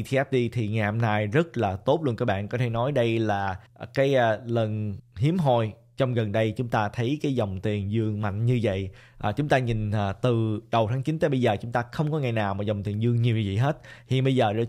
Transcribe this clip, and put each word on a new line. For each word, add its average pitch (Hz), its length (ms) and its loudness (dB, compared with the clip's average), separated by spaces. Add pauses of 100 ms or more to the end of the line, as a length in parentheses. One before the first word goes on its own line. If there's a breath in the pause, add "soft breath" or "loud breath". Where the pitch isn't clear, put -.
T - 100 -6
F 135 180 2
đi, 123 180 2
thì 113 200 -2
ngày 107 180 0
hôm 104 120 -2
nay 107 280 0
rất 151 300 0
là 101 200 0
tốt 151 260 0
luôn 123 140 -2
các 123 80 -2
bạn. 101 240 -2
Có 123 100 -4
thể 123 100 0
nói 117 240 -2
đây 117 260 2
là 98 400 0 (360 loud breath)
cái, 139 200 2
à, 113 320 4
lần 107 500 -2 (200)
hiếm 151 220 0
hoi 120 340 2 (240)
trong 123 180 0
gần 110 180 0
đây 110 240 2
chúng 123 120 -4
ta 110 200 0
thấy 127 340 -2
cái 143 120 0
dòng 101 260 -2
tiền 104 300 -2
dương 107 320 -2
mạnh 104 240 -2
như 123 160 2
vậy. 95 280 -2 (280 loud breath)
À, 107 140 -2
chúng 143 160 -2
ta 143 100 4
nhìn, 113 320 0
à, 101 220 0
từ 113 480 0 (100)
đầu 113 200 2
tháng 131 120 -2
chín 156 160 -2
tới 160 120 2
bây 135 100 0
giờ 113 220 4
chúng 120 100 -8
ta 120 200 0
không 151 200 -2
có 160 60 -2
ngày 127 140 -2
nào 104 220 0
mà 104 100 -4
dòng 101 180 -2
tiền 104 200 -2
dương 117 200 2
nhiều 117 140 2
như 110 100 0
vậy 98 100 -2
hết. 139 220 0 (300 loud breath)
Hiện 131 160 2
bây 135 120 4
giờ 113 160 4
đã 110 160 0